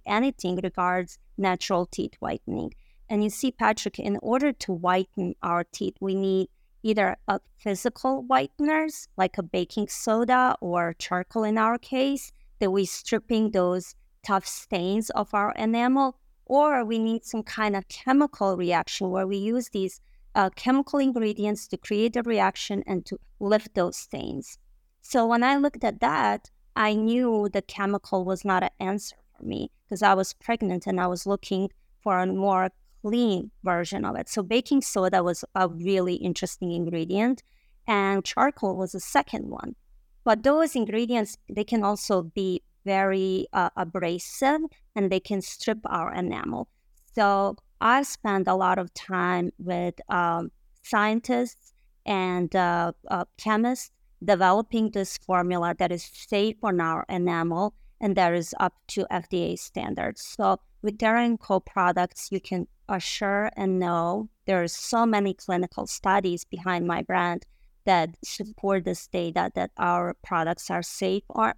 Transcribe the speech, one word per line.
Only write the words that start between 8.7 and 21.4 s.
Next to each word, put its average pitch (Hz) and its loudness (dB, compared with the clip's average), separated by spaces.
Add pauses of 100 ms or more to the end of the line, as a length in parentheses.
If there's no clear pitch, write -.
like 190 0
a 190 -2
baking 185 -2
soda 240 2
or 175 -2
charcoal 185 -2
in 214 2
our 226 2
case, 269 -2 (260)
that 190 2
we 196 2
stripping 220 0
those 180 0 (320)
tough 196 0
stains 196 -2
of - -2
our 208 0
enamel, 247 2 (280)
or 277 4
we 226 -2
need 226 0
some 220 -6
kind 214 -2
of 196 -4
chemical 262 2
reaction 175 0
where 190 0
we 196 -2
use 226 -2
these, 190 -4 (340)
uh, 190 4
chemical 269 2
ingredients 214 0